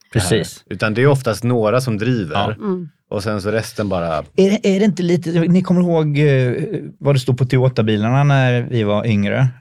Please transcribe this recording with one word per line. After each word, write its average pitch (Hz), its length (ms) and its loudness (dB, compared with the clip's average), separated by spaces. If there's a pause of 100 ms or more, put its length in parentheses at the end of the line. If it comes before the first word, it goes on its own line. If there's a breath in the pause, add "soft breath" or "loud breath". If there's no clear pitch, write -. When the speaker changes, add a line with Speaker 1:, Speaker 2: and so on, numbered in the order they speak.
(120)
Speaker 1:
det 117 80 0
här. 87 80 -4
Speaker 2:
precis. - 380 -2
Speaker 1:
Utan 107 280 -4
det 117 80 0
är 139 40 6
oftast 123 380 0
några 120 360 2
som 113 180 -2
driver, 107 360 -2
Speaker 2:
Ja. 101 200 -2
Speaker 3:
Mm. 185 340 -6 (220)
Speaker 1:
och 104 120 -4
sen 104 200 -4
så 104 80 -4
resten 110 380 -4
bara 85 280 -2
Speaker 2:
Är 73 60 -4 (280)
det, 214 160 -2 (100)
är - 40 0
det 220 40 2
inte 180 180 0
lite, 170 280 0
ni 170 320 2
kommer 180 180 2
ihåg, 160 380 0
eh, 131 360 2 (440)
vad 143 160 2
det 135 40 4
stod 123 200 -2
på 135 60 0
Toyota-bilarna 123 800 2
när 127 380 2
vi 120 200 -2
var 104 240 0
yngre? 107 420 2 (120)